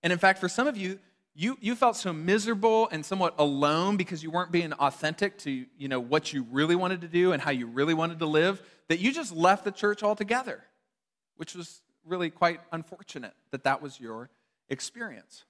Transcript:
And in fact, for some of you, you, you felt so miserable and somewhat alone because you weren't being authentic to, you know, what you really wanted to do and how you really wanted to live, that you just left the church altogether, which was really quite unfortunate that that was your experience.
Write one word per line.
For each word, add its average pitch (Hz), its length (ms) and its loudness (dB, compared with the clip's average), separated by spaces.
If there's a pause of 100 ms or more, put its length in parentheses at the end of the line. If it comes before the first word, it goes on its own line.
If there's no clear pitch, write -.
And 175 120 2
in 175 60 -2
fact, 190 200 4
for 185 80 -2
some 233 180 0
of 285 120 -2
you, 190 220 -6 (400)
you, 233 220 -2
you 233 140 -2
felt 233 200 2
so 185 160 -6
miserable 214 800 2
and 156 140 -6
somewhat 185 320 0
alone 151 580 2
because 175 280 -4
you 160 80 -10
weren't 175 200 -2
being 170 220 0
authentic 156 680 -2
to, 131 260 -6 (120)
you 139 100 -10
know, 131 120 0
what 143 340 0
you 131 160 -4
really 151 260 4
wanted 180 260 0
to 170 60 -12
do 175 240 4
and 151 80 2
how 151 120 -2
you 123 160 -2
really 139 260 2
wanted 165 240 0
to 165 80 -2
live, 165 340 4 (280)
that 165 100 2
you 196 160 0
just 285 180 -6
left 180 320 4
the 202 80 -4
church 208 300 -2
altogether, 214 600 -2 (720)
which 160 180 -14
was 175 280 -16 (220)
really 170 280 -4
quite 170 280 2 (120)
unfortunate 160 640 -12 (180)
that 135 140 -6
that 139 180 2
was 139 160 -14
your 113 320 -14 (380)
experience. 156 800 -12